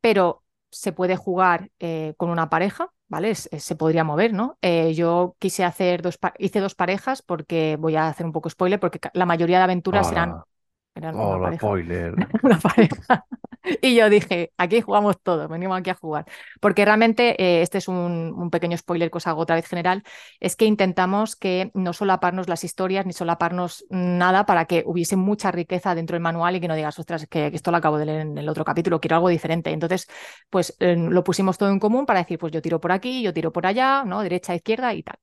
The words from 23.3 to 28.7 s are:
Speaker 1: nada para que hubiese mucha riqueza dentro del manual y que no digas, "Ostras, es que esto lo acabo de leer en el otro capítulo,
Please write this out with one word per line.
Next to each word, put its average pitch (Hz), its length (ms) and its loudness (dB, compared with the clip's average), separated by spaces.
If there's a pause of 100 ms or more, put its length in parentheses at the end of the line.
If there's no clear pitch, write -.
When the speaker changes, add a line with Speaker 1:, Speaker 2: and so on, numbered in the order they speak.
Speaker 1:
nada 180 560 2
para 180 180 4
que 165 220 0
hubiese 170 280 -2
mucha 196 360 0
riqueza 175 420 -4
dentro 170 220 -4
del 170 80 -4
manual 170 320 0
y 180 40 -4
que 170 80 -4
no 160 80 -2
digas, 151 220 -4
"Ostras, 156 260 -8
es - 60 -18
que 151 240 0
esto - 180 -4
lo 170 60 4
acabo 151 220 2
de 151 60 -2
leer 156 160 -4
en 151 160 -8
el 147 120 -6
otro 156 160 -4
capítulo, 170 340 0